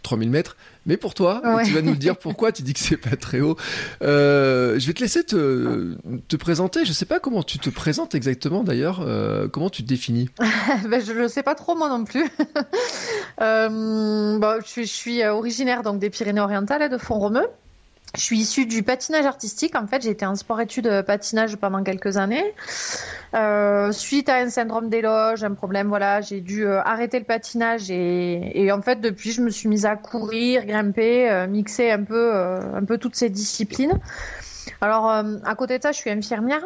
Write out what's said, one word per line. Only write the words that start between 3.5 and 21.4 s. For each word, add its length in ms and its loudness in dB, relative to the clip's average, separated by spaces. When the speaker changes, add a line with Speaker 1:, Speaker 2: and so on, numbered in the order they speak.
Speaker 1:
Euh, 760 6
je 80 0
vais 60 0
te 80 -4
laisser 240 2
te, 720 0
te 80 0
présenter. 480 2
Je 80 -2
sais 140 -2
pas 120 0
comment 240 -2
tu 160 -6
te 120 -2
présentes 440 -2
exactement, 480 0
d'ailleurs. 420 0
Euh, 440 -2
comment 220 -2
tu 120 -10
te 60 -8
définis ? 400 0
Speaker 2:
<laughs> 500 0
Ben, 160 2
je 80 -6
le 140 0
sais 160 -2
pas 140 0
trop, 180 -2
moi 140 0
non 160 0
plus. 240 0
<laughs> 1120 -4
Euh, 960 2
bon, 240 2
je 60 -16
suis, 180 -6
je 60 -8
suis, 300 -2
euh, 120 2
originaire, 480 -2
donc, 160 -2
des 100 -2
Pyrénées-Orientales, 800 0
de 100 -2
Font-Romeu. 440 0
Je 40 -6
suis 180 2
issue 280 2
du 180 0
patinage 420 0
artistique. 480 -4
En 140 -2
fait, 140 0
j'ai 80 0
été 140 -2
en 120 -2
sport-études, 500 -4
euh, 160 4
patinage 540 0